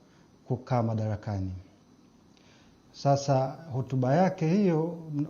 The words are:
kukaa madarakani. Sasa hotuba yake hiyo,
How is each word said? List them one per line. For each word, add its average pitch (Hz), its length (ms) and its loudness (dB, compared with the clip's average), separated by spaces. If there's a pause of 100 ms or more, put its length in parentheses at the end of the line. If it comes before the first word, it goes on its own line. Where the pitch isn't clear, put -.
(480)
kukaa 123 360 0
madarakani. 107 680 -2 (1400)
Sasa 139 680 2 (160)
hotuba 131 420 0
yake 185 320 2
hiyo, 170 500 2 (320)